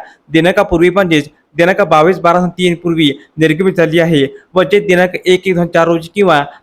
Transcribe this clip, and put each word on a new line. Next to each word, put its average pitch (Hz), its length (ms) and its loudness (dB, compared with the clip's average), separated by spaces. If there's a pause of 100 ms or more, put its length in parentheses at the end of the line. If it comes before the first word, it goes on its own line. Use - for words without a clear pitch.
(320)
दिनांकापूर्वी 175 580 2
म्हणजेच 175 400 -2 (280)
दिनांक 180 240 0
बावीस 165 380 2
बारा 175 260 0 (120)
तीन 180 180 0
पूर्वी 165 360 0 (260)
निर्गमित 160 360 0
झाली 160 260 0
आहे 160 260 2 (300)
व 185 80 2
जे 196 160 0
दिनांक 180 360 0
एक 185 320 -2
एक 185 80 0
दोन 175 120 -2
चार 170 200 0
रोजी 165 280 -2
किंवा 175 280 2 (200)